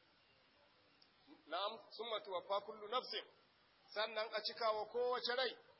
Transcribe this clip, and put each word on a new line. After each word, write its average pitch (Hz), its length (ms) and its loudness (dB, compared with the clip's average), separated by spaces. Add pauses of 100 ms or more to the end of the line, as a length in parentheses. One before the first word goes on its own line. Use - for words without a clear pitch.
(1500)
Na'am, 202 320 0 (120)
summa 226 300 -2
tuwaffa 196 400 0
kullu 208 280 -8
nafsin, 214 360 0 (680)
sannan 220 380 0
a 214 100 0
cika 220 300 2
wa 214 140 0
kowace 247 500 2
rai 247 200 2 (240)